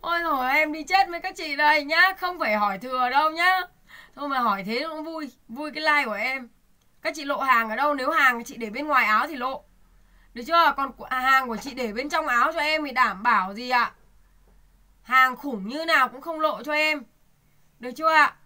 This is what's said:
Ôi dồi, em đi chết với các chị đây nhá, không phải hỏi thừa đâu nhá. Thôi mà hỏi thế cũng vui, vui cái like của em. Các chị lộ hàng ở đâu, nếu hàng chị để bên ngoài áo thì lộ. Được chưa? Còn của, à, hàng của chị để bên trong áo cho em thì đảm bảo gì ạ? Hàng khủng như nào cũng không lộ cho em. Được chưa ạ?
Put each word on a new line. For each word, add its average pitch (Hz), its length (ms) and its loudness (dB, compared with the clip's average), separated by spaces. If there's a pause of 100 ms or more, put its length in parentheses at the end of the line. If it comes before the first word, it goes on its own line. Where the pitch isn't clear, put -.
Ôi 339 220 -2
dồi, 269 280 0
em 302 200 2
đi 311 120 -8
chết 381 260 2
với 349 100 -8
các 370 180 -8
chị 302 180 -6
đây 302 280 4
nhá, 330 360 4
không 359 200 -4
phải 226 160 0
hỏi 202 220 0
thừa 254 320 -2
đâu 302 220 4
nhá. 370 300 2 (540)
Thôi 285 140 -8
mà 269 100 -2
hỏi 202 240 0
thế 226 260 -4
cũng 311 140 -10
vui, 311 280 -10 (160)
vui 294 240 -10
cái 302 100 -10
like 302 240 2
của 220 60 -6
em. 247 380 -6 (520)
Các - 140 -4
chị 302 100 -10
lộ 277 140 -2
hàng 262 300 2
ở 220 60 -4
đâu, 285 180 2
nếu 269 180 -2
hàng 254 320 4
chị - 140 -16
để 226 120 -8
bên 269 180 -8
ngoài 254 180 2
áo 220 220 2
thì 330 80 -10
lộ. 262 280 -6 (720)
Được 233 140 -12
chưa? 330 300 4
Còn 269 140 -4
của, - 140 -16
à, 262 140 -2
hàng 262 280 4
của 226 100 -4
chị 269 160 -10
để 240 200 -6
bên 269 160 -4
trong 311 180 0
áo 247 260 2
cho 330 60 -4
em 302 260 0
thì 269 60 -6
đảm 220 320 0
bảo 202 300 2
gì 247 160 -10
ạ? 247 220 2 (1120)
Hàng 262 320 4
khủng 226 320 -6
như 294 180 -6
nào 285 240 4
cũng 262 120 -16
không 320 180 -8
lộ 311 240 -2
cho 294 100 -4
em. 302 300 0 (760)
Được 247 160 -10
chưa 311 140 2
ạ? 311 260 4 (100)